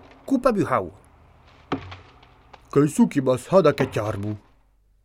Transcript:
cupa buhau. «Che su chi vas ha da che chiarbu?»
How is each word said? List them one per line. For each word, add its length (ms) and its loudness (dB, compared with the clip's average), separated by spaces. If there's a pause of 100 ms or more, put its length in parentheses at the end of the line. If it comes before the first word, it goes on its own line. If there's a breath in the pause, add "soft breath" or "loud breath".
(240)
cupa 280 0
buhau. 420 -2 (1800)
«Che 180 2
su 200 2
chi 140 -4
vas 280 -2
ha 120 6
da 120 4
che 160 -2
chiarbu?» 480 -4 (680)